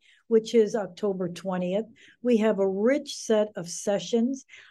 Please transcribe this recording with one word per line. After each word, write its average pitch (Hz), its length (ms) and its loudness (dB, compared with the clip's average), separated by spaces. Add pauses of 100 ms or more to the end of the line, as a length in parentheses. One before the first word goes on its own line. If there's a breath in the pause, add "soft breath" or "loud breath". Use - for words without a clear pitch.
(280 soft breath)
which 226 260 2
is 220 220 4
October 190 540 -4
twentieth, 185 560 -4 (360 soft breath)
we 240 160 4
have 208 220 2
a 196 80 2
rich 233 480 0
set 214 400 0
of 170 120 -8
sessions. 226 800 -2 (260 loud breath)